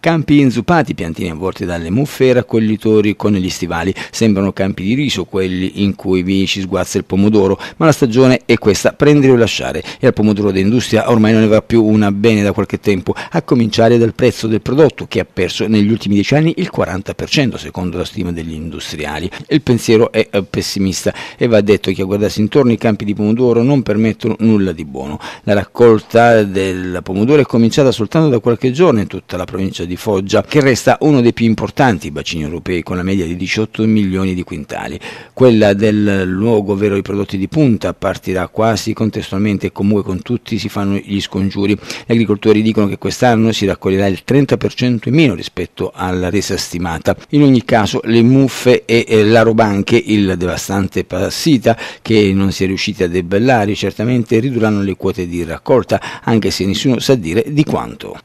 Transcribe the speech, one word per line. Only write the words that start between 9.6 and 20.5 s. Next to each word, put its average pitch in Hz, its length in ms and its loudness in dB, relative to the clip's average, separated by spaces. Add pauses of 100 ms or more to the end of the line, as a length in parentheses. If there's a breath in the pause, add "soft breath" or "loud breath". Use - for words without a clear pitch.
E 123 60 -2
al 123 80 4
pomodoro 104 380 0
d'industria 107 580 0
ormai 110 220 4
non 110 100 4
ne 110 60 4
va 104 160 4
più 113 200 2
una 107 280 4
bene 104 320 2
da 101 80 0
qualche 98 280 -4
tempo, 95 360 -2 (160 loud breath)
a - 100 -2
cominciare 117 560 2
dal 113 160 2
prezzo 117 320 0
del 110 160 -2
prodotto, 131 460 0
che - 140 -4
ha - 40 -4
perso 95 420 -4
negli 104 220 2
ultimi 104 240 -2
dieci 101 220 2
anni 156 220 2
il 170 120 -4
quaranta 92 460 -6
per - 120 -8
cento, 135 300 -2
secondo 87 400 -8
la 90 80 -4
stima 90 260 -8
degli 82 220 -8
industriali. 78 720 -10 (200 loud breath)
Il 151 160 0
pensiero 113 480 2
è, 110 180 0
eh, 101 140 -2
pessimista 95 720 -4 (200 loud breath)